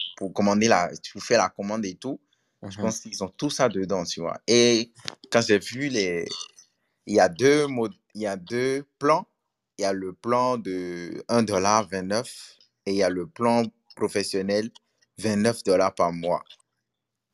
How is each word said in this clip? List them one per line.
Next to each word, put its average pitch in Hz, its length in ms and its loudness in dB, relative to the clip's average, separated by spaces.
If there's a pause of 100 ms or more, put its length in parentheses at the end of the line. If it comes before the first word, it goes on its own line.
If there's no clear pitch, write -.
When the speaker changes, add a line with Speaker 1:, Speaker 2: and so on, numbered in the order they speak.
(160)
Speaker 1:
pour 95 160 -8
commander 104 360 2
la, 90 300 2
tu - 220 -16
fais 117 160 0
la 95 140 4
commande 107 340 -6
et 90 120 -8
tout. 135 260 -10 (480)
Je 95 80 -14
Speaker 2:
Mhm. 104 40 -8
Speaker 1:
pense 110 180 -2
qu'ils 107 240 -10
ont 92 60 -6
tout 147 200 -4
ça 135 200 2
dedans, 95 360 -4
tu - 160 -8
vois. 82 260 -6
Et 120 460 4 (380)
quand 117 100 4
j'ai 113 160 4
vu 131 320 -4
les, 90 360 -2 (840)
il 104 80 0
y 104 40 6
a 95 80 8
deux 135 380 4
mod-, 120 300 -4 (180)
il 104 80 -10
y 107 60 -4
a 98 100 -4
deux 123 480 -4 (140)
plans. 156 280 0 (520)
Il - 20 -6
y 98 40 -2
a 98 80 0
le 95 200 -6
plan 123 460 0
de 90 680 -8
un 117 140 4
dollar 104 460 2
vingt-neuf 98 720 -6 (260)
et 98 60 -2
il 98 60 0
y 98 60 2
a 90 60 4
le 90 160 -4
plan 117 380 2 (320)
professionnel, 101 760 -2 (480)
vingt-neuf 107 460 0
dollars 95 320 2
par 87 180 2
mois. 85 300 -2 (920)